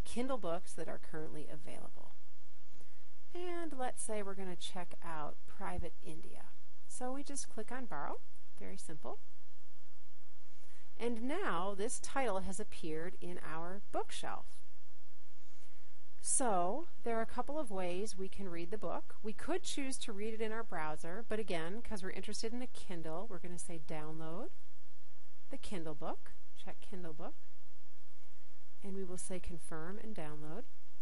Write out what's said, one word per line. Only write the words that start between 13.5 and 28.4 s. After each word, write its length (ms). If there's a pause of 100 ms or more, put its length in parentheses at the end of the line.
bookshelf. 540 (1700)
So 680 (160)
there 140
are 40
a 40
couple 340
of 100
ways 460
we 120
can 200
read 240
the 60
book. 440
We 100
could 300
choose 360
to 140
read 220
it 60
in 100
our 140
browser, 640
but 100
again, 440
'cause 200
we're 80
interested 420
in 100
a 40
Kindle, 600
we're 100
gonna 200
say 200
download 720 (1000)
the 80
Kindle 360
book, 380 (240)
check 240
Kindle 320
book, 240 (1500)